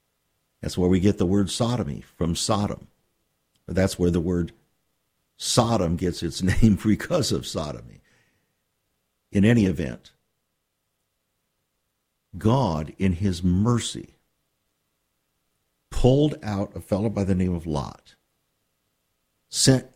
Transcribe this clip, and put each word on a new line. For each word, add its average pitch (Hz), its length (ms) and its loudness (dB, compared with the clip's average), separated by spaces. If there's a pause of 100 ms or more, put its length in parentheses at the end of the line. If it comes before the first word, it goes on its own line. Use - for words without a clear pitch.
(600)
That's 80 160 -8
where 90 120 2
we 92 100 4
get 98 180 2
the 98 80 0
word 95 260 0
sodomy, 110 520 -4 (120)
from 82 200 -2
Sodom. - 520 -4 (800)
That's 95 320 -2
where 87 100 4
the 87 100 2
word 85 340 -2 (840)
Sodom 104 600 0
gets 87 260 -4
its 85 180 -6
<laughs> 92 200 2
name, 110 220 6
because 110 480 0
of 65 140 -4
sodomy. 58 560 -10 (1300)
In 101 140 4
any 113 200 6
event, 73 460 -6 (2250)
God, 98 600 0
in 95 160 0
his 90 300 -2
mercy, 101 720 0 (1800)
pulled 143 500 2
out 101 340 -6
a 92 60 -10
fellow 104 280 -2
by 101 140 -4
the 95 120 0
name 92 180 0
of 85 140 -6
Lot, 69 480 -8 (1300)
sent - 460 2